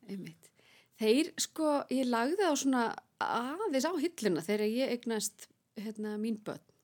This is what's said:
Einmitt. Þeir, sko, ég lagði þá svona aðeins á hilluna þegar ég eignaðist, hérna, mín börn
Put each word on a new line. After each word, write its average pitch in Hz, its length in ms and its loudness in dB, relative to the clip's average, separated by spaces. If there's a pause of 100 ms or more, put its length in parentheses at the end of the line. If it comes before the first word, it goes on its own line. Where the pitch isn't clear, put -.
Einmitt. 180 460 -12 (520)
Þeir, 226 360 4
sko, - 340 0 (160)
ég 262 200 0
lagði 240 320 2
þá 381 160 4
svona 269 280 2 (340)
aðeins 269 720 0
á 349 60 0
hilluna 214 500 0
þegar 214 240 0
ég 240 240 0
eignaðist, 226 560 -4 (280)
hérna, 214 420 -8
mín 214 200 -2
börn - 220 -8 (240)